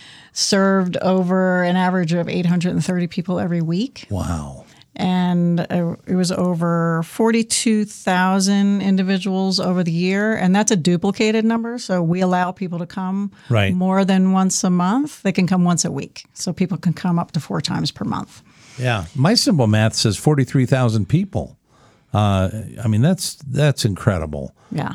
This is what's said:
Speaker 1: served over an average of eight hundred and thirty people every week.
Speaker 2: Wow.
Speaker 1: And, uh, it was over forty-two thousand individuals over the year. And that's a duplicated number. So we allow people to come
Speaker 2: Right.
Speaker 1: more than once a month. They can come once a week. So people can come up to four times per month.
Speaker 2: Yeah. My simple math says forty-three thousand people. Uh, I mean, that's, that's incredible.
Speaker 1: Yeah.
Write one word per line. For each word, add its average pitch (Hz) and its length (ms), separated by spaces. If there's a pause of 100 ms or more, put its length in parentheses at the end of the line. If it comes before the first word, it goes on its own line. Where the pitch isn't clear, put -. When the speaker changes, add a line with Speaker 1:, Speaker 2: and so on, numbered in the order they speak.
(340)
Speaker 1:
served 190 640
over 185 680
an 175 120
average 185 380
of 170 160
eight 180 160
hundred 175 280
and 165 120
thirty 180 220
people 180 320
every 170 220
week. 170 500
Speaker 2:
Wow. 78 540 (300)
Speaker 1:
And, 175 680
uh, 170 340 (100)
it 190 100
was 180 160
over 170 720
forty-two 226 800
thousand 196 960
individuals 190 760
over 180 240
the 170 80
year. 196 440
And 180 180
that's 214 160
a 220 60
duplicated 202 680
number. 233 340
So 180 240
we 175 180
allow 180 300
people 175 260
to 175 80
come 190 460 (180)
Speaker 2:
Right. 104 240
Speaker 1:
more 185 320
than 190 280
once 190 300
a 190 60
month. 190 540
They 190 80
can 180 160
come 180 160
once 175 200
a 160 80
week. - 420
So - 200
people 175 240
can 160 160
come 175 240
up - 140
to 156 80
four 180 200
times 151 300
per - 160
month. - 380 (360)
Speaker 2:
Yeah. 117 260 (100)
My 147 200
simple 151 320
math 107 280
says 104 220
forty-three 139 480
thousand 113 440
people. 160 480 (560)
Uh, 98 360 (340)
I 117 40
mean, 107 140
that's, - 340 (120)
that's 139 380
incredible. 80 680 (180)
Speaker 1:
Yeah. - 240